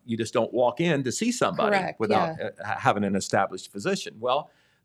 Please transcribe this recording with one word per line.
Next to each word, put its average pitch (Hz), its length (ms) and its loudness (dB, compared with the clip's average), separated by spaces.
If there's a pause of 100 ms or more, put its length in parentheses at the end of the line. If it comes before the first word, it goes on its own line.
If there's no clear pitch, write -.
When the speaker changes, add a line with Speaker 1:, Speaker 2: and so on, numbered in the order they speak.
Speaker 1:
you 117 100 -2
just 110 160 -4
don't 117 220 0
walk 120 260 2
in 160 240 2
to 120 80 -2
see 233 180 -2
somebody 202 460 2
Speaker 2:
Correct, 180 240 -2
Speaker 1:
without, 110 380 2
Speaker 2:
yeah. 107 80 -6 (140)
Speaker 1:
uh, 101 60 -10
ha-, 107 120 -4
having 143 260 2
an 98 100 0
established 98 560 -2
physician. 170 480 -6
Well, 123 320 -2 (340)